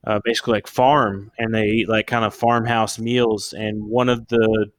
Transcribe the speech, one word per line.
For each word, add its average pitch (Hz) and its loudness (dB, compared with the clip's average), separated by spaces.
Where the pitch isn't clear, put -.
uh, 107 0
basically, 117 -2
like, 104 -2
farm, 120 2
and 113 -2
they 110 2
eat, 107 0
like, 107 0
kind 117 0
of 104 -2
farmhouse 117 0
meals. 113 0
And 107 -6
one 123 2
of 117 -2
the 110 2